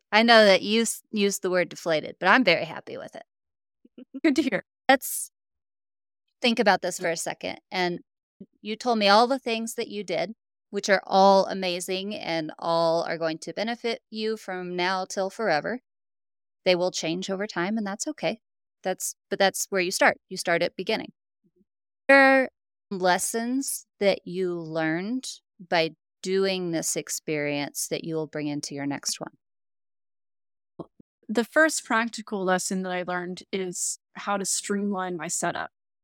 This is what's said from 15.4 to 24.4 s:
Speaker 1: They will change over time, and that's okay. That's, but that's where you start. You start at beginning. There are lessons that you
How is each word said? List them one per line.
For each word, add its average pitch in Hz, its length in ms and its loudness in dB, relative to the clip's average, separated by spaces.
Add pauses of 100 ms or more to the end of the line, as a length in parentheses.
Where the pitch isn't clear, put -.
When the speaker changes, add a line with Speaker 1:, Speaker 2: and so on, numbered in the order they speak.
Speaker 1:
They 185 100 6
will 180 160 0
change 170 380 -4
over 196 160 -4
time, 202 320 -4
and 214 80 -4
that's 196 220 -8
okay. 226 320 -4 (440)
That's, - 320 -6 (140)
but 196 80 -4
that's 190 320 0
where 190 120 0
you 180 100 -2
start. 240 260 4 (120)
You 185 80 -10
start 170 260 0
at - 120 -2
beginning. - 360 -4 (960)
There 269 360 8
are - 60 -6 (400)
lessons 226 960 -2 (140)
that 196 260 0
you 180 300 -4